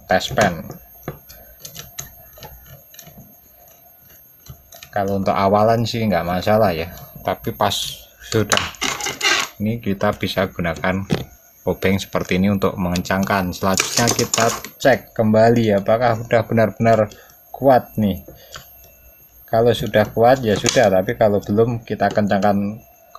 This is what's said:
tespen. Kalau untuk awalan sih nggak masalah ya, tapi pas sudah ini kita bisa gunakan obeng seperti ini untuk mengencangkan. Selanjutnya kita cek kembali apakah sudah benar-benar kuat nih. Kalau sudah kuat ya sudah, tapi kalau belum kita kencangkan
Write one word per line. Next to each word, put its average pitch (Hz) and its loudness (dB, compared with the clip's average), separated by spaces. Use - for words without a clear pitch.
tespen. 165 0
Kalau 98 -4
untuk 95 -2
awalan 104 4
sih 113 -2
nggak 85 0
masalah 95 2
ya, 82 -6
tapi 92 -4
pas 104 0
sudah 107 0
ini 110 -4
kita 101 -2
bisa 95 -2
gunakan 92 -4
obeng 95 0
seperti 90 -4
ini 95 2
untuk 98 0
mengencangkan. 92 -2
Selanjutnya 95 0
kita 113 0
cek - 2
kembali 110 4
apakah 113 2
sudah 117 0
benar-benar 113 2
kuat 127 2
nih. 98 -2
Kalau 117 2
sudah 107 0
kuat 123 6
ya 104 2
sudah, 120 2
tapi 95 0
kalau 101 2
belum 113 0
kita 101 -2
kencangkan 101 0